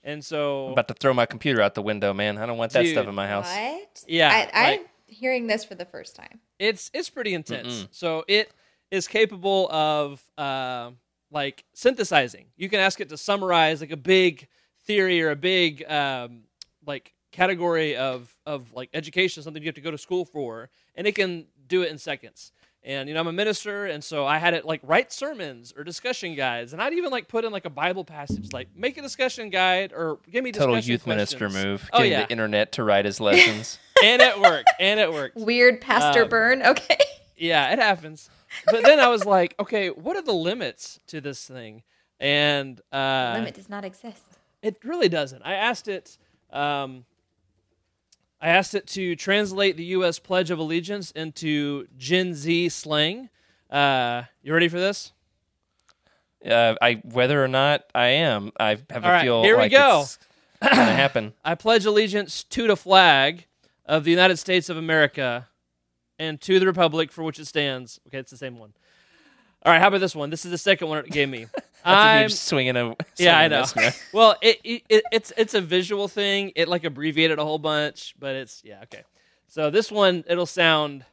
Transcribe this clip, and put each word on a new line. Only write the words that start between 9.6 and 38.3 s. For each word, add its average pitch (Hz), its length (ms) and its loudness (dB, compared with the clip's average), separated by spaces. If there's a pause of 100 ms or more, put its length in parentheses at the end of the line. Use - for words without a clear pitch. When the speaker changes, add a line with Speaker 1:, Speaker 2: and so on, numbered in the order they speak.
Speaker 1:
of, 151 500 -2 (160)
uh, 127 520 -8 (420)
like, 139 320 -6 (100)
synthesizing. 190 720 0 (100)
You 185 120 -10
can 208 100 -2
ask 190 220 0
it 170 80 -10
to 156 80 -16
summarize, 170 640 0
like, 151 100 -14
a 160 60 -10
big 175 500 0 (380)
theory 190 360 0
or 156 120 0
a 147 40 -4
big, 170 540 0
um, 127 520 -4 (440)
like, 143 260 -12 (200)
category 170 640 -2
of, 127 360 -8 (140)
of, 131 260 -12
like, 123 220 -14
education, 165 480 -6
something 151 220 -16
you - 20 -8
have 160 80 -10
to 147 60 -20
go 156 100 -10
to 151 80 -12
school 180 260 -8
for, 120 460 -12 (240)
and 196 140 -4
it 202 80 -4
can 180 300 -4 (200)
do 185 160 0
it 165 80 -4
in 151 80 -16
seconds. - 540 -14 (320)
And, 135 240 -10
you 151 60 -12
know, 160 60 -4
I'm 165 80 -2
a 165 40 -8
minister, 202 540 -6
and 151 160 -10
so 143 240 -6
I 147 120 -6
had 170 160 0
it, 165 100 -6
like, 160 180 -6
write 175 300 0
sermons 151 640 -12
or 143 80 -16
discussion 175 500 -10
guides, 120 380 -6
and 170 100 -8
I'd 277 120 -4
even, 349 180 -4
like, 240 160 -8
put 226 160 -4
in, 220 80 -6
like, 196 120 -10
a 170 60 -10
Bible 175 340 -4
passage, 156 480 -12
like, 123 220 -12
"Make 247 240 -8
a 294 40 -16
discussion 254 480 -6
guide," 185 440 0
or 160 240 -6 (100)
"Give 226 140 -4
me 254 80 -6
Speaker 2:
Total 147 240 2
Speaker 1:
discussion 113 160 -2
Speaker 2:
youth 120 160 -2
minister 107 320 -4 (100)
Speaker 1:
questions." 98 160 -4
Speaker 2:
move. 101 280 -6
Speaker 1:
Oh, 233 60 4
Speaker 2:
Getting 226 120 4
Speaker 1:
yeah. 135 140 -2
Speaker 2:
the - 80 -8
internet 110 400 0
to 131 100 -6
write 101 220 4
his 101 160 -4
lessons. 107 640 2
Speaker 1:
<laughs> - 40 -20 (140)
And 240 180 6
it 208 200 4
worked, 156 280 4 (120)
and 202 180 2
it 175 140 2
worked. 143 240 -6
Speaker 3:
Weird 240 440 4
Pastor 233 440 2
Speaker 1:
Um, 226 40 -4
Speaker 3:
Burn. 233 340 0
<laughs> 233 40 4
Okay. - 300 2 (400)
Speaker 1:
Yeah, 160 360 0
it 233 60 0
happens. 165 500 -2 (400)